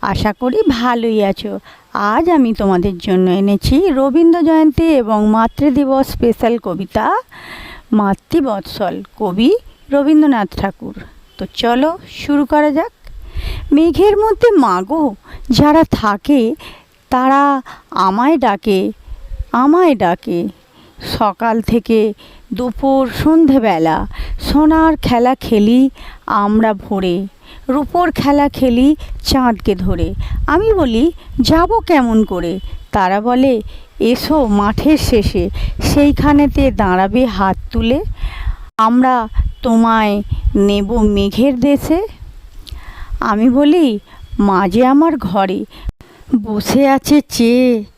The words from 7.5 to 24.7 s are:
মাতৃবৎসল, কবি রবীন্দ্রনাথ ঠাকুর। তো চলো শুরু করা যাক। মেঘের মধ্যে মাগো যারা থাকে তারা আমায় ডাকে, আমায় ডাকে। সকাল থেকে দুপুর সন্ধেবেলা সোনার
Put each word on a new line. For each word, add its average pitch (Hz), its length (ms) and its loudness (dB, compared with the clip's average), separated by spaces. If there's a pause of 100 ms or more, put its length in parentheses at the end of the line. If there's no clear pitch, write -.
মাতৃবৎসল, 202 1080 -2 (160)
কবি 214 380 0 (380)
রবীন্দ্রনাথ 285 540 2 (100)
ঠাকুর। - 380 -8 (420)
তো 190 160 -8
চলো 262 440 0 (120)
শুরু 285 360 -2
করা 302 260 2
যাক। 330 200 -2 (800)
মেঘের 339 460 4
মধ্যে 440 340 2
মাগো 240 640 0 (340)
যারা 294 340 4
থাকে 226 720 0 (540)
তারা 269 520 2 (300)
আমায় 233 460 0
ডাকে, 202 540 0 (600)
আমায় 294 440 4
ডাকে। 180 520 -2 (680)
সকাল 226 440 -2
থেকে 220 520 0 (400)
দুপুর 254 560 -2 (140)
সন্ধেবেলা 226 840 2 (340)
সোনার 311 540 2